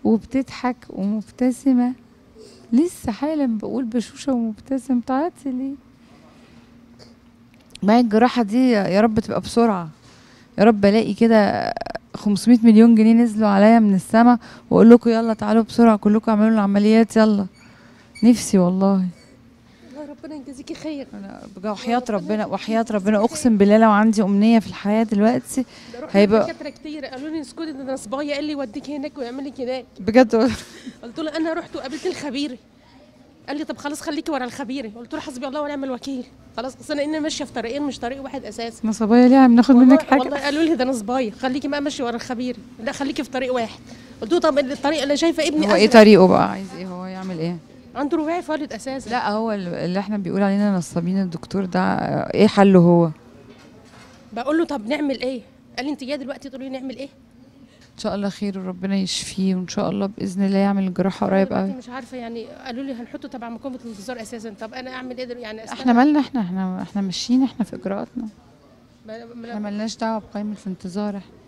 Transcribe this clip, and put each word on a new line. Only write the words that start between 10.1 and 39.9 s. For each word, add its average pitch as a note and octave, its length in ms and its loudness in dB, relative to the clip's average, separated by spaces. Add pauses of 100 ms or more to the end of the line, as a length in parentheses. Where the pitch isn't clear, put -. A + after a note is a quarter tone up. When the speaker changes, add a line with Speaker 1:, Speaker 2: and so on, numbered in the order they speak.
Speaker 1:
يا G3 60 4
رب G#3+ 200 4
ألاقي G#3 300 2
كده G#3 580 2 (420)
خمسمية G#3+ 480 4
مليون A3+ 320 8
جنيه A3 180 6
نزلوا A3 360 2
عليا G#3 300 6
من G#3 160 4
السما A#3 440 4 (320)
وأقول A3+ 200 8
لكم A#3 200 8
يلا A3+ 240 0
تعالوا G#3+ 280 0
بسرعة A3+ 340 4
كلكم G#3+ 340 0
اعملوا A3 240 4
العمليات G#3 600 2
يلا. G#3 300 2 (800)
نفسي A3+ 340 4
والله. F#3 480 2 (840)
Speaker 2:
الله C#4+ 180 -14
ربنا D4+ 240 -16
يجازيكي C#4 400 -14
خير. C#4+ 400 -10
Speaker 1:
أنا G3+ 280 -16 (140)
بجا-، F#3 100 -12
وحياة G#3+ 320 -4
Speaker 2:
ربنا A#3 180 -4
Speaker 1:
ربنا، F#3+ 180 -4
Speaker 2:
يجازيكي G#3+ 200 -4
Speaker 1:
وحياة A3 280 -4
Speaker 2:
خير. A3 120 -4
Speaker 1:
ربنا G#3 240 0
أقسم A#3+ 380 2
بالله G3+ 220 6
لو A3+ 120 6
عندي G#3 320 4
أمنية G#3 360 4
في F#3+ 80 0
الحياة G#3 360 -2
دلوقتي A#3 640 0 (280)
Speaker 2:
ده A#3 80 -16
رحنا A3+ 200 0
Speaker 1:
هيبقى G#3 240 4
Speaker 2:
دكاترة D#4 240 -10
كتير D4 380 -14
قالوا C4 220 -12
لي D#4+ 120 -6
اسكتي D#4 320 -12
ده C4+ 200 -10
نصباية، C4+ 400 -8
إيه C#4 60 -4
اللي D4+ 140 -6
يوديكي C#4 440 -10
هناك D4 220 -10
ويعملك C4+ 420 -12
هناك؟ B3+ 240 -8 (160)
Speaker 1:
بجد G#3+ 340 2
والله. A3+ 200 0 (480)
Speaker 2:
قلت A#3+ 180 -16
له D#4 160 -8
أنا D#4+ 160 -4
رحت E4 240 -10
وقابلت C#4 300 -12
الخبير، C#4+ 520 -8 (880)
قال D4 100 -8
لي D#4 60 -8
طب C#4 120 -12
خلاص D4 240 -10
خليكي D#4+ 320 -8
ورا B3+ 120 -6
الخبير. B3 520 -10
قلت A#3+ 180 -16
له D4+ 60 -10
حسبي C4 280 -12
الله C#4+ 120 -8
ونعم D4 240 -8
الوكيل، C4 400 -10 (320)
خلاص B3+ 200 -10
أصل C4 160 -12
أنا D4 100 -4
إني D4+ 180 -4
ماشية D4+ 240 -6
في - 80 -16
طريقين B3 300 -8
مش C4+ 160 -8
طريق B3+ 240 -10
واحد C4 220 -12
أساسًا. A3+ 440 -8
Speaker 1:
نصباية A3+ 380 6
ليه B3+ 100 8
عم B3+ 180 8
ناخد B3 200 8
Speaker 2:
والله، B3+ 160 10